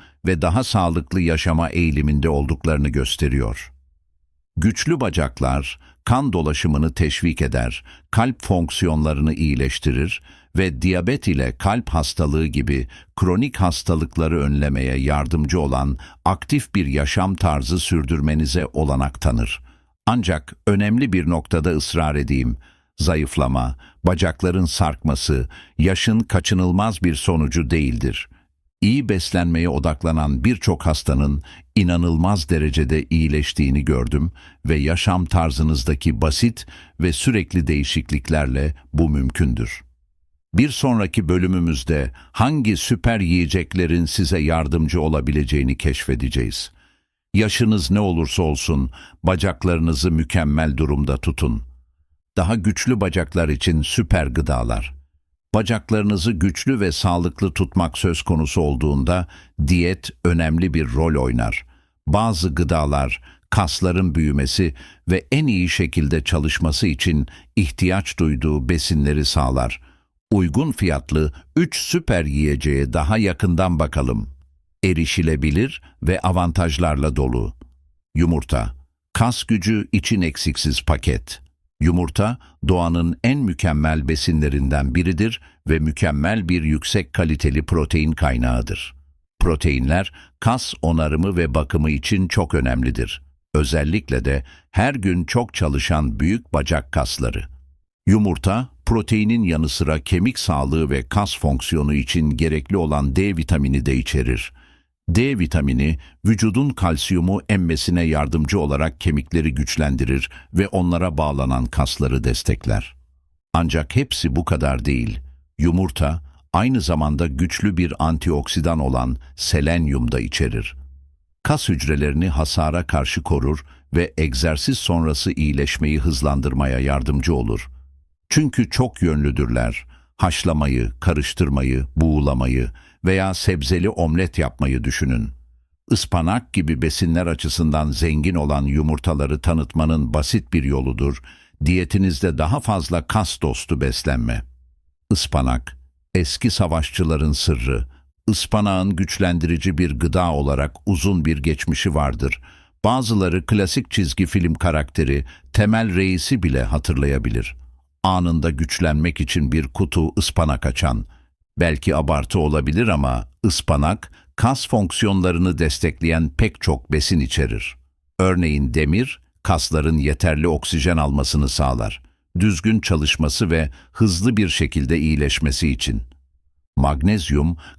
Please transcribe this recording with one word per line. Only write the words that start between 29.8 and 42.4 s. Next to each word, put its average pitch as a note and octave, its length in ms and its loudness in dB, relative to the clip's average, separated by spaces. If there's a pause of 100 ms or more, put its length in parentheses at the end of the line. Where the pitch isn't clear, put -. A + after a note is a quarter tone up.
birçok F2+ 420 0
hastanın C#2+ 580 0 (320)
inanılmaz F2 760 2
derecede D2+ 600 0
iyileştiğini D2 760 2
gördüm C#2 460 0 (340)
ve D#2+ 100 2
yaşam F2 500 0
tarzınızdaki D2+ 960 0
basit A2+ 440 0 (340)
ve F2 140 2
sürekli F#2 540 0
değişikliklerle D2 1080 0 (180)
bu D#2 160 2
mümkündür. C2 720 -2 (720)
Bir D3+ 160 4
sonraki A2 600 0
bölümümüzde E2+ 800 0 (200)
hangi B2 460 0